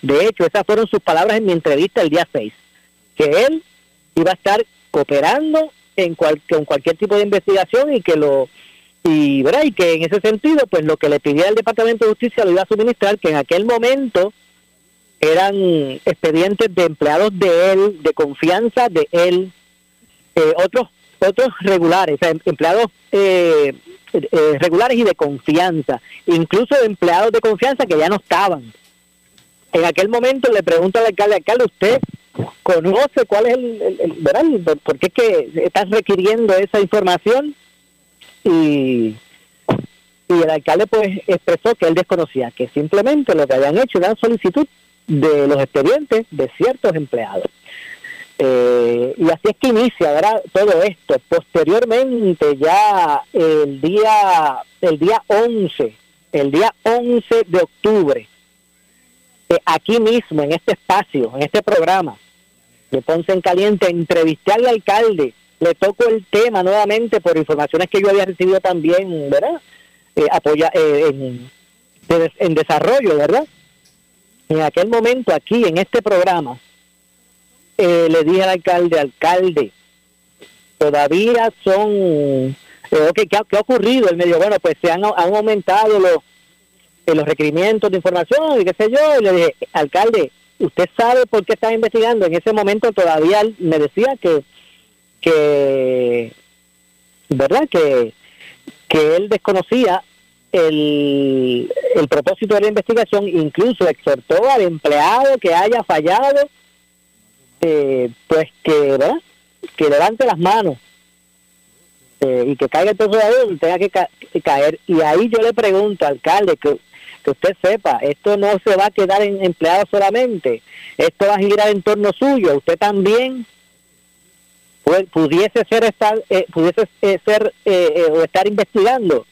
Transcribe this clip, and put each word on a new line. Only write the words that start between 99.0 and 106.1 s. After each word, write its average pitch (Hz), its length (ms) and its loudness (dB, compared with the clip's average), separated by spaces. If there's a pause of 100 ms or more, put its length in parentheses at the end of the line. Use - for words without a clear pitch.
él 202 100 -2
desconocía 202 760 -2 (500)
el, 143 1160 -2 (260)
el 151 120 0
propósito 185 480 -2
de 202 60 2
la 208 80 0
investigación, 214 580 -2
incluso 175 600 -2
exhortó 160 600 -2
al 254 120 2
empleado 175 800 0
que 175 140 0
haya 214 300 0
fallado, 240 680 0 (1080)